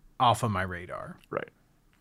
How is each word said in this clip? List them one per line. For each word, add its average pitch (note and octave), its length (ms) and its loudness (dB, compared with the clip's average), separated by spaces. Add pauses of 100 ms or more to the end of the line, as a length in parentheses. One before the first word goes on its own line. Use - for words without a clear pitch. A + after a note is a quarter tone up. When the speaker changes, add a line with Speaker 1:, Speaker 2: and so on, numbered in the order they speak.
(200)
Speaker 1:
off A#2+ 220 6
of A#2 80 2
my F#2+ 120 0
radar. F2+ 540 -8 (140)
Speaker 2:
Right. - 180 -6 (520)